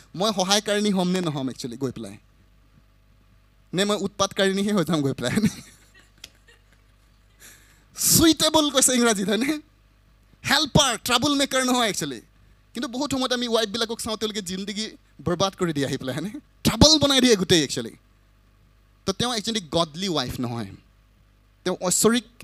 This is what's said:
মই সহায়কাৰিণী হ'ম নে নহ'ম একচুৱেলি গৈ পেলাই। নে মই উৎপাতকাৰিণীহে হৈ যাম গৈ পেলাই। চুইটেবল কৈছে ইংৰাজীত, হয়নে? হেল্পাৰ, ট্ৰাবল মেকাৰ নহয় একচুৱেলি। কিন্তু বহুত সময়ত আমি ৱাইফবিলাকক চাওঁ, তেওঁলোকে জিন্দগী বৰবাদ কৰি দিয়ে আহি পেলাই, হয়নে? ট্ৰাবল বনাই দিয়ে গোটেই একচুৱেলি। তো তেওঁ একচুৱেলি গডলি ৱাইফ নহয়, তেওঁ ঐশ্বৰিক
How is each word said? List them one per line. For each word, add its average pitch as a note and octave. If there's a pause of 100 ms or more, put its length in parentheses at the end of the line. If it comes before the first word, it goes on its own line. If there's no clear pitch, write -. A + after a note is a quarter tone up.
(140)
মই G3+
সহায়কাৰিণী G#3
হ'ম F#3
নে F#3
নহ'ম C#3+
একচুৱেলি A#2
গৈ C3+
পেলাই। G#2 (1600)
নে F#3
মই G#3
উৎপাতকাৰিণীহে G3
হৈ F#3+
যাম E3
গৈ C#3
পেলাই। A#2+ (3000)
চুইটেবল D#4
কৈছে C4
ইংৰাজীত, A3+
হয়নে? C4+ (920)
হেল্পাৰ, C#4
ট্ৰাবল B3
মেকাৰ C4+
নহয় B3
একচুৱেলি। C#3+ (540)
কিন্তু B3
বহুত B3+
সময়ত B3+
আমি B3
ৱাইফবিলাকক A3+
চাওঁ, A3
তেওঁলোকে G#3+
জিন্দগী G3 (340)
বৰবাদ F3+
কৰি F3
দিয়ে C#3
আহি C3+
পেলাই, B2+
হয়নে? E3+ (340)
ট্ৰাবল D4
বনাই C#4
দিয়ে A#3+
গোটেই F3+
একচুৱেলি। A#2+ (1120)
তো F#3+
তেওঁ A#3+
একচুৱেলি A3 (100)
গডলি E3
ৱাইফ C3
নহয়, A#2 (960)
তেওঁ F#3
ঐশ্বৰিক A3 (200)